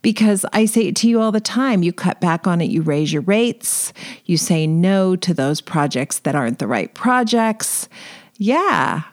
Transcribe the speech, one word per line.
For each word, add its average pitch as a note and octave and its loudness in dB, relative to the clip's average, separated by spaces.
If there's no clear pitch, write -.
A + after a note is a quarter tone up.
because G#3+ 2
I A3 4
say A3 2
it - -2
to A3+ 4
you A3+ 4
all A3 2
the G#3+ 0
time. A3 0
You F3 0
cut - -2
back E3+ 0
on E3+ 2
it, - 0
you E3 0
raise D3+ 0
your D3+ -2
rates, - -2
you E3 2
say D#3+ 0
no F#3 2
to F3+ -2
those C#3+ -2
projects C#3+ -4
that C#3+ -2
aren't B2+ -2
the A#2 -4
right G#2+ -2
projects. A3+ -2
Yeah. A3 0